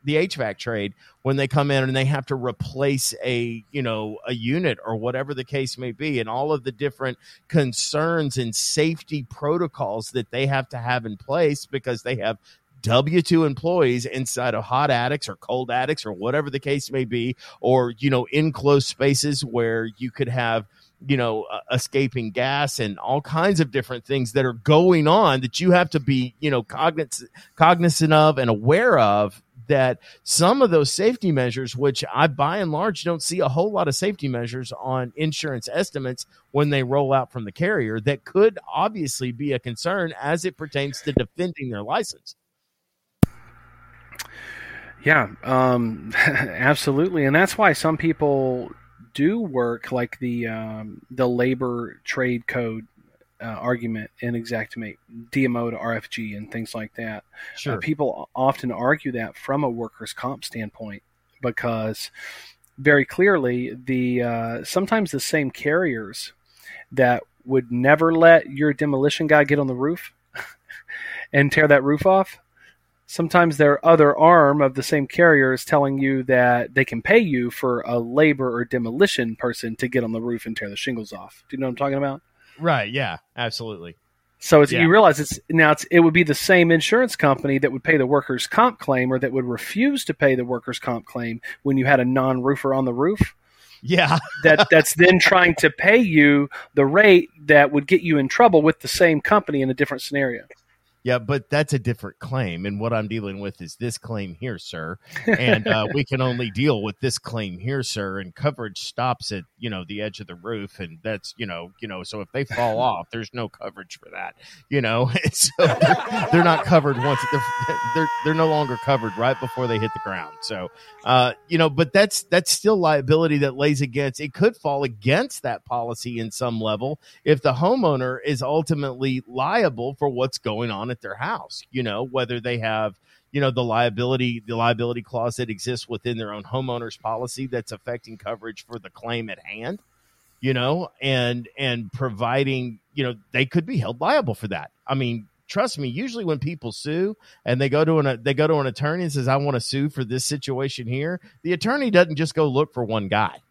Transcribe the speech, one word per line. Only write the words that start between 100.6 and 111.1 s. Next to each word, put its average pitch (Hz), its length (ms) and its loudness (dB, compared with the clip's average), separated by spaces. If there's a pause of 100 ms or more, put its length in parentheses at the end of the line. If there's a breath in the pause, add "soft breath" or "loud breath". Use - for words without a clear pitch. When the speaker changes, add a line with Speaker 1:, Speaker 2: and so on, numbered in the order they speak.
Speaker 1:
Yeah, 123 140 0
but 123 320 -4
that's 143 240 0
a 135 60 0
different 113 400 -6
claim, 98 480 -6
and 101 120 -6
what 113 140 -2
I'm 110 140 -2
dealing 101 320 -8
with 101 200 -10
is 85 180 -16
this 117 200 -8
claim 101 420 -10
here, 117 200 -10
sir. 80 400 -12 (260 loud breath)
And, 123 400 2
uh, 107 240 -2
Speaker 2:
<laughs> - 60 -8
Speaker 1:
we 143 100 -2
can 131 160 -4
only 123 300 -4
deal 113 320 0
with 104 160 -8
this 127 180 -4
claim 104 400 -10
here, 127 240 -6
sir, 98 380 -6
and 90 160 -14
coverage 123 460 -6
stops - 500 -6
at, 95 120 -8 (140)
you 113 140 -8
know, 92 120 -8
the 101 200 -12
edge 107 160 -10
of 101 80 -16
the 87 80 -16
roof, 101 440 -12
and 82 220 -14
that's, 107 360 -8